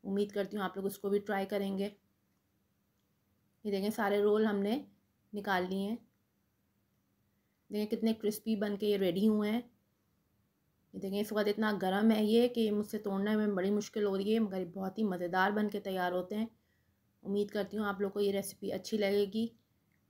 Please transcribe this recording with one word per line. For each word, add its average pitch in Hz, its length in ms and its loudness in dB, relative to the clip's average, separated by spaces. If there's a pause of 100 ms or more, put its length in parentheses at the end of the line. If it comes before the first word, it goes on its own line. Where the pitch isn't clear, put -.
उम्मीद 202 280 -2
करती 202 260 -4
हूँ 196 80 -4
आप 185 120 -6
लोग 190 80 -6
उसको 196 240 -4
भी 202 120 2
ट्राई 196 260 -2
करेंगे। 196 480 -4 (1700)
ये 208 60 -2
देखें 202 200 0
सारे 208 300 2
रोल 208 240 4
हमने 208 380 0 (500)
निकाल 202 320 0
लिए 190 160 -4
हैं। 208 160 -4 (1700)
देखें 208 200 -2
कितने 226 240 0
क्रिस्पी 220 440 -2
बन 208 200 -2
के 208 80 -4
ये 208 140 4
रेडी 190 260 2
हुए 214 240 2
हैं। 226 100 0 (1300)
ये 190 60 -12
देखें 196 200 -2
इस 208 140 -2
वक्त 208 140 2
इतना 214 280 2
गर्म 190 360 4
है 214 140 4
ये 233 240 6
कि 233 220 2
मुझसे 208 280 -2
तोड़ने 202 380 0
में 214 180 2
बड़ी 185 160 0
मुश्किल 208 340 0
हो 196 100 0
रही 196 180 0
है, 226 80 4
मगर 190 240 -2
बहुत 190 320 -8
ही 220 80 0
मज़ेदार 185 460 2
बन 208 180 0
के 202 120 -4
तैयार 185 320 -2
होते 180 220 -2
हैं। 226 140 -2 (760)
उम्मीद 202 280 -2
करती 202 260 -4
हूँ 214 100 -2
आप 196 140 -4
लोग 196 120 -2
को 208 60 -4
ये 202 120 2
रेसिपी 196 400 -4
अच्छी 190 260 -6
लगेगी। 202 520 0 (600)